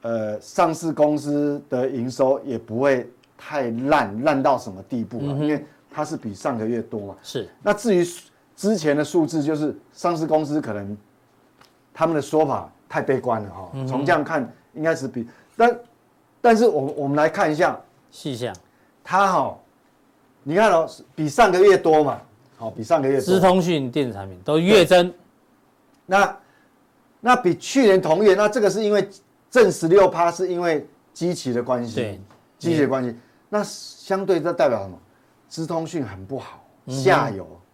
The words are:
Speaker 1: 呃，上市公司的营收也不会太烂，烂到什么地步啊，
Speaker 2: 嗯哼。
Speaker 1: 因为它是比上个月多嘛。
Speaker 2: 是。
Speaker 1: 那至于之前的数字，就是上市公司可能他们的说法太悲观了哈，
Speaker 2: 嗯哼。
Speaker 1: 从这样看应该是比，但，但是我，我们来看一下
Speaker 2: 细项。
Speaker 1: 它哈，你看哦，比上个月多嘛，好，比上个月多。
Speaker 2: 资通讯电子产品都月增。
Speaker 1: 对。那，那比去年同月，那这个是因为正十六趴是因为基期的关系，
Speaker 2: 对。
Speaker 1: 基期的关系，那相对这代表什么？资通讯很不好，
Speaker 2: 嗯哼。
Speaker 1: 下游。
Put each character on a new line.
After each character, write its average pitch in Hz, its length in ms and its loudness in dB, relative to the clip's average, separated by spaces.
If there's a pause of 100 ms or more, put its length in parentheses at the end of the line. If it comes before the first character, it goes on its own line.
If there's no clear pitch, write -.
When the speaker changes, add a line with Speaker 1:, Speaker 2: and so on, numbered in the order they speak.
Speaker 1:
呃， 110 400 -6
上 165 320 -2
市 165 180 -6
公 151 260 2
司 147 520 -2
的 127 180 -2
营 131 220 -6
收 131 340 0
也 123 140 -6
不 113 220 -8
会 131 300 0 (280)
太 139 340 -6
烂， 120 520 -2
烂 143 180 0
到 131 160 2
什 113 140 -10
么 95 120 -16
地 117 200 -6
步 110 140 -10
啊， 123 60 -8
Speaker 2:
嗯 143 140 -6
哼。 151 80 -2
Speaker 1:
因 151 80 0
为 147 120 -6 (260)
它 151 140 -6
是 151 100 -10
比 110 180 -10
上 123 240 -6
个 110 80 -6
月 113 160 -4
多 104 260 -10
嘛。 95 140 -14
Speaker 2:
是。 - 280 -10 (120)
Speaker 1:
那 202 120 0
至 208 200 0
于 175 140 2 (480)
之 208 220 -2
前 156 180 0
的 151 80 0
数 156 220 0
字， 151 180 -4
就 151 100 -2
是 151 240 -4 (140)
上 175 240 -4
市 160 100 -4
公 156 200 0
司 147 160 -4
可 120 100 -8
能 101 260 -10 (960)
他 160 140 -2
们 165 80 0
的 147 60 -2
说 156 240 0
法 107 260 -6 (160)
太 151 140 -6
悲 127 180 0
观 117 240 -2
了 98 60 -12
哈， 90 240 -16
Speaker 2:
嗯 135 80 -10
哼。 131 60 -8
Speaker 1:
从 135 180 -4
这 175 80 2
样 151 100 0
看 139 260 -4 (240)
应 - 80 -10
该 160 140 0
是 135 120 -8
比， 117 200 -8 (280)
但， 240 240 2 (640)
但 226 160 6
是 233 100 4
我， 151 140 2 (160)
我 143 100 -4
们 143 80 -2
来 151 140 2
看 156 220 -2
一 151 40 -2
下 151 240 0 (300)
Speaker 2:
细 - 260 -10
项。 113 180 -8 (500)
Speaker 1:
它 190 280 2
哈， 139 240 -2 (880)
你 143 140 -6
看 208 160 4
哦， 165 180 2 (240)
比 151 160 -4
上 208 220 4
个 180 80 2
月 196 180 8
多 156 260 4
嘛， 127 160 -2 (380)
好， 117 140 -10
比 113 100 -14
上 156 180 0
个 135 80 0
月 135 100 2
多。 127 40 0
Speaker 2:
资 190 180 2
通 185 220 4
讯 156 300 -2
电 139 160 -2
子 113 60 -8
产 95 140 -12
品 92 160 -18
都 151 140 0
月 185 260 6
增。 175 260 4
Speaker 1:
对。 175 60 -18 (920)
那， 190 300 0 (840)
那 247 160 4
比 180 200 6
去 - 280 0
年 190 180 8
同 165 220 2
月， 202 100 8
那 208 160 4
这 214 100 -2
个 208 80 4
是 190 160 0
因 208 80 2
为 196 160 2 (440)
正 214 200 6
十 - 160 -2
六 185 200 8
趴 165 240 2
是 175 160 -4
因 175 120 -4
为 165 280 0 (260)
基 170 220 -4
期 127 180 -6
的 117 80 -2
关 120 240 -2
系， 110 100 -10
Speaker 2:
对。 101 260 -6 (360)
Speaker 1:
基 165 160 -2
期 156 80 2
的 135 60 2
关 131 160 -2
系， 120 120 -6 (340)
那 208 140 -2
相 - 600 -8
对 175 160 2
这 165 120 -2
代 165 160 2
表 110 120 -2
什 98 80 -12
么？ 90 80 -18 (500)
资 160 200 -10
通 165 180 -6
讯 156 180 -6
很 95 220 -12
不 127 140 -10
好， - 240 -20 (220)
Speaker 2:
嗯 131 100 -10
哼。 135 80 -6
Speaker 1:
下 165 260 2
游。 95 180 -10 (260)